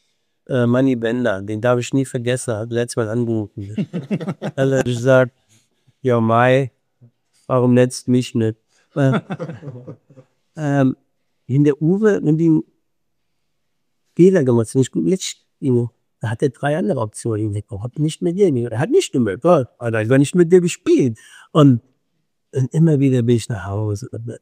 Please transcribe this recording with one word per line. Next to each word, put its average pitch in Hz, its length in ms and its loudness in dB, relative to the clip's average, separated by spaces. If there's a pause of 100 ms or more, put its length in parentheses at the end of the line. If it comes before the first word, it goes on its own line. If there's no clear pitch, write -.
(480)
äh, 123 180 0
Manni 127 300 2
Bender, 113 460 -2
den 107 180 -8
darf 123 180 0
ich 120 160 -6
nie 135 100 0
vergessen, 123 500 -6
hat 117 180 -8
letztes 117 240 -4
Mal 113 120 -2
angerufen. 110 680 -6
<laughs> 170 800 -8
Er 135 220 0
hat 127 60 0
gesagt, 123 480 2 (680)
„Ja, 120 180 0
Mai, 123 520 2 (760)
warum 123 280 2
nennst 127 320 0
du 127 40 -4
mich 127 240 0
nicht?“ 110 220 -2 (400)
Äh, 143 240 2 (1400)
ähm, 143 400 2 (500)
in 139 180 2
der 147 160 2
Uwe, 196 420 2
wenn 156 160 2
die 165 80 2
einen 160 160 4 (1500)
Fehler 180 280 6
gemacht 117 240 2
hat, - 80 -18
nicht 131 160 2
gut, 165 140 -4
jetzt, - 400 -4 (720)
da 110 100 -6
hat 113 120 -4
er 147 80 0
drei 147 260 -4
andere 185 240 -2
Optionen. 110 480 -6
Ich 104 40 -6
denke, 104 180 -8
„Warum 101 140 -12
hab 123 80 -10
ich - 80 -12
nicht 151 220 -4
mit 175 140 -2
dir?“ 196 140 2 (220)
Er 110 60 -6
hat 175 120 -2
nicht 359 220 0
gemerkt, 113 320 -2
ja, 165 220 4 (120)
aber 113 240 -2
ich 110 60 -2
war 131 100 4
nicht 143 160 2
mit 175 180 4
dir 185 80 6
gespielt. 170 580 0 (340)
Und, 143 280 6 (720)
und 135 220 -4
immer 156 240 2
wieder 131 240 2
bin 120 140 2
ich 110 120 -4
nach 95 180 -8
Hause 104 440 -6
und, 113 160 -12
„Du 113 160 -14